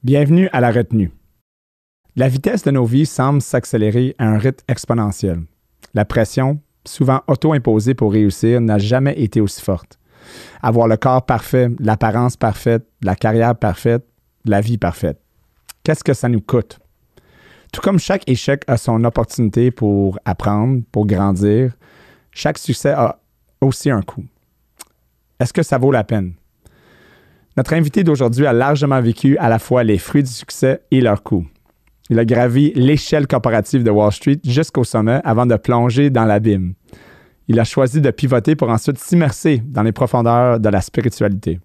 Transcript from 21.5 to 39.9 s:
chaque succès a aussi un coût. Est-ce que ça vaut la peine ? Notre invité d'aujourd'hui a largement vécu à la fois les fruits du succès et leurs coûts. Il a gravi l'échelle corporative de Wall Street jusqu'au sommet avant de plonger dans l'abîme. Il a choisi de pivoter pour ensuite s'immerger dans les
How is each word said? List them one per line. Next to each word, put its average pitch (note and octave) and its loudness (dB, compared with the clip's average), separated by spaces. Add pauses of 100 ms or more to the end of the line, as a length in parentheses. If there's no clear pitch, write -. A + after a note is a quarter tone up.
chaque - -4
succès - -4
a C#3+ -2 (400)
aussi C3+ 0
un A2 0
coût. - -10 (1120)
Est-ce B2 -2
que F3 0
ça C#3 -2
vaut C3 2
la A2+ 0
peine ? F#2 -4 (1200)
Notre C3+ 0
invité E3 0
d'aujourd'hui C3+ 2
a C3 2
largement C3+ 2
vécu A#2+ 2
à A#2 0
la A2+ 2
fois B2 0
les G#2+ 2
fruits - 0
du C3 -2
succès - -4
et C3 4
leurs G#2+ 2
coûts. F2+ -4 (600)
Il A2+ 2
a A#2 4
gravi A#2+ 2
l'échelle C#3+ 2
corporative A#2+ 0
de A2+ 2
Wall G#2 4
Street C#3+ -2
jusqu'au C3 0
sommet A2+ 0
avant A#2 0
de A#2 4
plonger A#2+ 2
dans A#2+ 2
l'abîme. G#2 0 (720)
Il A2 2
a A#2 2
choisi C3+ 0
de C#3 2
pivoter B2+ 0
pour C3 -2
ensuite A#2 -2
s'immerger D3+ 0
dans C3+ -4
les A2 0